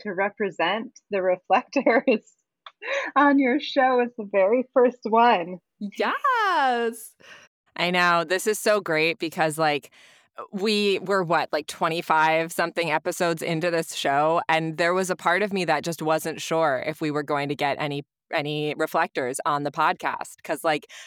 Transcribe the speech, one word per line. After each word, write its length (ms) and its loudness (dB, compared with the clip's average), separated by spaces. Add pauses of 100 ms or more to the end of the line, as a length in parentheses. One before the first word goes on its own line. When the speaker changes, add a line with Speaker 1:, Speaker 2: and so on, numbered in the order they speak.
Speaker 1:
to 80 -6
represent 800 -2 (180)
the 100 -2
reflectors 1000 2 (440)
<laughs> 500 -6
on 240 6
your 180 2
show. 400 2
It's 180 0
the 140 -10
very 420 2
first 300 4
one. 560 2 (220)
Speaker 2:
Yes. 1300 0 (640)
Speaker 3:
I 160 0
know. 320 4
This 240 -2
is 140 0
so 200 2
great 380 0
because, 400 -2
like, 320 -2 (600)
we 480 0
were, 240 0
what, 280 0
like, 140 -2
twenty-five 840 0
something 400 -2
episodes 500 -2
into 300 -2
this 200 -2
show, 560 2
and 280 0
there 180 0
was 160 -2
a 60 -2
part 260 0
of 100 -4
me 120 -2
that 180 0
just 180 -6
wasn't 400 -2
sure 460 0
if 140 -6
we 100 -2
were 140 -2
going 240 -4
to 80 -4
get 240 -2
any, 240 -6 (280)
any 440 -4
reflectors 680 -2
on 200 -2
the 80 -4
podcast, 720 -4
'cause, 180 -6
like, 240 0 (200)